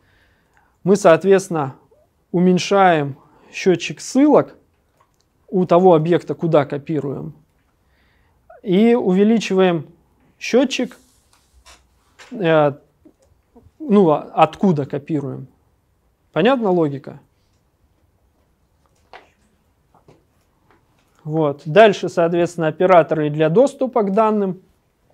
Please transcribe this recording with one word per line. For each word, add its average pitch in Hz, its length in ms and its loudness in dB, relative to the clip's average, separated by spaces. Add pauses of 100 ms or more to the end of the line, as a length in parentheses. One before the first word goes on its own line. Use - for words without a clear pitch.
(840)
мы, 190 120 2
соответственно, 170 800 2 (560)
уменьшаем 180 840 0 (380)
счётчик 170 480 -4
ссылок 254 540 0 (920)
у 185 200 -2
того 180 260 4
объекта, 160 400 -2
куда 156 320 0
копируем, 143 720 -10 (1300)
и 226 320 2
увеличиваем 190 880 0 (540)
счётчик, - 580 -2 (1300)
э, 160 400 0 (1080)
ну, 208 320 2
а, - 240 -4
откуда 156 540 0
копируем. 139 600 -10 (840)
Понятна 220 400 -2
логика? 151 480 -4 (4000)
Вот. 151 420 -4
Дальше, 185 440 4
соответственно, 170 600 -2
операторы 156 600 2
для 156 200 0
доступа 254 520 0
к 196 120 -4
данным. 208 500 -2 (500)